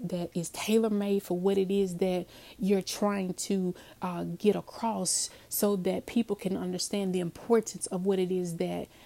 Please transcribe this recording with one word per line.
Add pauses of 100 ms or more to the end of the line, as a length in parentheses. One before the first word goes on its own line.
that
is
tailor-made
for
what
it
is
that (320)
you're
trying
to, (280)
uh, (140)
get
across (180)
so
that
people
can
understand
the
importance
of
what
it
is
that, (200)